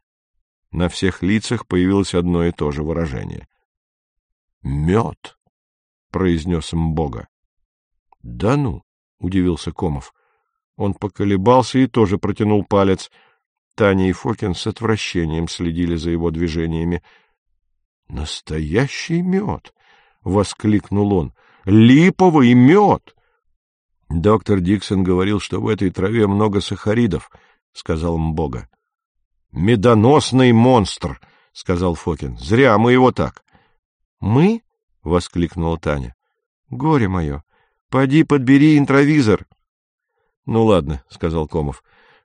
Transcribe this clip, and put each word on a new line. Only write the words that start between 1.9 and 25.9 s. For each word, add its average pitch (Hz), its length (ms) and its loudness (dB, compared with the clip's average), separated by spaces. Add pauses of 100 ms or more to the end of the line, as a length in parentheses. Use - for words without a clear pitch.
одно 87 300 -2
и 85 80 -2
то 76 180 -6
же 73 120 -6
выражение. 65 640 -8 (1160)
«Мёд», — 78 760 -4 (720)
произнёс 85 640 -2
Мбога. 80 560 -4 (960)
«Да 98 340 -4
ну», — 131 260 -4 (360)
удивился 90 540 -2
Комов. 76 420 -6 (640)
Он 101 180 -4
поколебался 107 840 0
и 131 80 4
тоже 101 320 0
протянул 104 460 -2
палец. 98 460 0 (640)
Таня 95 340 2
и 90 40 2
Фокин 107 420 -6
с - 120 -8
отвращением 87 800 -4
следили 85 480 -4
за 82 140 -6
его 85 200 -2
движениями. 82 720 -4 (1080)
«Настоящий 80 1120 -6
мёд!» 185 500 -4 (500)
воскликнул 101 880 -2
он. 80 220 -2 (300)
«Липовый 135 880 6
мёд!» 147 600 4 (920)
«Доктор 101 520 0
Диксон 98 420 0
говорил, 92 380 0
что 95 200 -8
в 110 80 -4
этой 98 220 -2